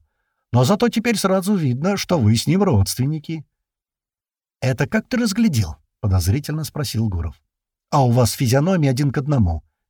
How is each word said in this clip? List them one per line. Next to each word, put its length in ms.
«Но 100
зато 260
теперь 280
сразу 380
видно, 420
что 200
вы 180
с 120
ним 160
родственники». 840
«Это 260
как 200
ты 100
разглядел?» — 580
подозрительно 640
спросил 460
Гуров. 260
«А 140
у 60
вас 200
физиономии 560
один 240
к 60
одному», — 460